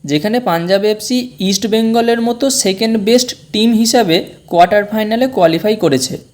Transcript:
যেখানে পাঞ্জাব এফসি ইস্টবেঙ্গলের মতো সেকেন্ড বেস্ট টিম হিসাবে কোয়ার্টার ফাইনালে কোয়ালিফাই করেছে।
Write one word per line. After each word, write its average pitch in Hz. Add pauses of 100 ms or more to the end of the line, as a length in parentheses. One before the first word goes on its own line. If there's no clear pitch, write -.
যেখানে 151 (100)
পাঞ্জাব 175 (100)
এফসি 214 (300)
ইস্টবেঙ্গলের 226
মতো 233 (180)
সেকেন্ড 220 (120)
বেস্ট 247 (200)
টিম 220 (100)
হিসাবে 226 (320)
কোয়ার্টার 180
ফাইনালে 220
কোয়ালিফাই 175
করেছে। 143 (200)